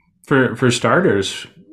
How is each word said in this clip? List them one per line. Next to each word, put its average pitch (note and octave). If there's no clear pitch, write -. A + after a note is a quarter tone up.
for, C3
for B2+
starters, A#2+